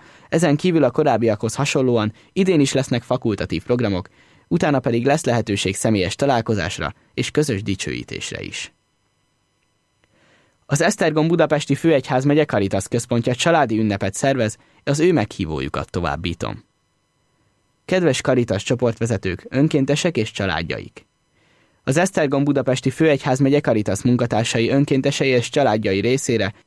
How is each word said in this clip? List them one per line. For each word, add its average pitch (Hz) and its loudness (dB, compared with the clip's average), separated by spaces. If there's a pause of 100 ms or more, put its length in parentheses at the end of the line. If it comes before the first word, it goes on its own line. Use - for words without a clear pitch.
(300)
ezen 156 2
kívül 165 2
a 123 4
korábbiakhoz 113 0
hasonlóan 123 0 (200)
idén 185 2
is 135 2
lesznek 131 -2
fakultatív 98 -2
programok, 104 -2 (380)
utána 156 2
pedig 120 -2
lesz 143 2
lehetőség 110 0
személyes 104 0
találkozásra 110 -2 (200)
és - -6
közös 135 -2
dicsőítésre 64 -8
is. - -12 (1900)
Az 143 -2
Esztergom 160 2
Budapesti 156 2
Főegyházmegye 147 2
Caritas 98 -2
központja 120 -2
családi 143 2
ünnepet 101 0
szervez, 131 0 (260)
az 143 -2
ő 175 4
meghívójukat 78 -4
továbbítom. 85 -4 (1200)
Kedves 175 0
Caritas 120 0
csoportvezetők, 113 -2
önkéntesek 143 0
és 110 -2
családjaik! 82 -6 (800)
Az 135 0
Esztergom 151 0
Budapesti 135 0
Főegyházmegye 139 2
Caritas 107 0
munkatársai, 117 0
önkéntesei 139 0
és 123 2
családjai 107 2
részére 113 0 (140)